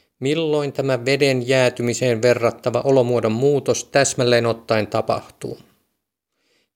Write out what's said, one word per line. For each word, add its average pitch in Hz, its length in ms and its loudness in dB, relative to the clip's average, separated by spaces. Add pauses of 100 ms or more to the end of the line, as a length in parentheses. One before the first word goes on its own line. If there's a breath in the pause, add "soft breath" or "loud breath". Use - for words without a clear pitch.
(200)
Milloin 147 540 -2
tämä 131 320 -2
veden 131 420 0
jäätymiseen 123 760 0
verrattava 117 600 0
olomuodon 120 500 2
muutos 131 520 0
täsmälleen 123 640 0
ottaen 113 420 -2
tapahtuu? - 720 -6 (1200)